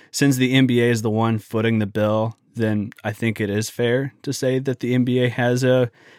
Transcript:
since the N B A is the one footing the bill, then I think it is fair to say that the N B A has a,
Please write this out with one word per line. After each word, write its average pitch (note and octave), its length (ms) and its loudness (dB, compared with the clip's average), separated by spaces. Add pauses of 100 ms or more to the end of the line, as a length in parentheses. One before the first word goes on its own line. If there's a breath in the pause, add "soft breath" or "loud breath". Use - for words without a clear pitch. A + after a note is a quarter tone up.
(120 soft breath)
since C#3 240 2
the B2+ 180 0
N C3 120 6
B A#2+ 140 2
A A#2+ 100 4
is A2+ 120 0
the A2+ 80 0
one A2+ 280 0
footing A2+ 420 -2
the G#2 60 0
bill, G#2+ 520 -2 (160)
then G#2+ 380 -2 (100)
I G#2+ 100 -6
think A2+ 280 -4
it G#2 100 -2
is G#2 180 -2
fair B2+ 540 -2
to C#3+ 100 -8
say C3 280 -2
that C3+ 200 -6
the A#2+ 140 -2
N B2+ 100 2
B B2+ 140 0
A B2 100 2
has B2 360 0
a, B2+ 260 2 (280 soft breath)